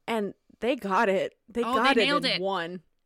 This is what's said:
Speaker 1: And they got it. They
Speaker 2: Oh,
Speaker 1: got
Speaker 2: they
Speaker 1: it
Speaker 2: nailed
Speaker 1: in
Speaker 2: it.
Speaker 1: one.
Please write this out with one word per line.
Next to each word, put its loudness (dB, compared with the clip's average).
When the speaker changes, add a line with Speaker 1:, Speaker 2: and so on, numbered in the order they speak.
Speaker 1:
And -4
they 0
got 0
it. 0
They -4
Speaker 2:
Oh, -2
Speaker 1:
got 4
Speaker 2:
they 4
Speaker 1:
it 4
Speaker 2:
nailed 0
Speaker 1:
in 2
Speaker 2:
it. -2
Speaker 1:
one. -4